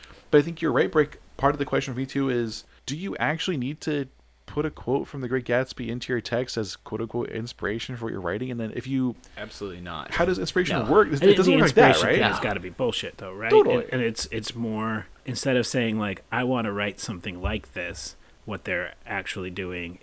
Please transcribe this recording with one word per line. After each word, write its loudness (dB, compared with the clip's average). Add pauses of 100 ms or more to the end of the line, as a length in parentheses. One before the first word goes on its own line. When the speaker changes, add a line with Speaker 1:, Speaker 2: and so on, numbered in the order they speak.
(300)
Speaker 1:
But 6
I 10
think -6
you're 0
right, 2
Brick. 2 (180)
Part 2
of -10
the 0
question -2
for -4
me, -2
too, -2
is -2 (200)
do -6
you -8
actually -2
need -4
to -2 (380)
put -4
a -2
quote -2
from -10
The -4
Great -2
Gatsby -2
into -6
your 0
text -2
as -4
quote-unquote -6
inspiration -6
for -8
what -4
you're -6
writing? -2
And -6
then -4
if -6
you 0 (220)
Speaker 2:
Absolutely -10
not. -8
Speaker 1:
How 4
does 0
inspiration 0
Speaker 2:
No. 0
Speaker 1:
work? 8
It, -2
Speaker 3:
I 0
Speaker 1:
it 0
Speaker 3:
think 8
Speaker 1:
doesn't 6
Speaker 3:
the 6
Speaker 1:
work 6
like 4
that, 10
Speaker 3:
inspiration 4
Speaker 1:
right? 4
Speaker 3:
thing 2
has -4
Speaker 2:
No. 0
Speaker 3:
gotta -2
be -10
bullshit, -4
though, -12
right? -6
Speaker 1:
Totally. 6
Speaker 3:
And, -10
and 0
it's, -2
it's -8
more, -4 (180)
instead 0
of 2
saying, 0
like, -4
"I 0
wanna 0
write -4
something -8
like -6
this," -10 (300)
what -10
they're -4 (120)
actually -6
doing -8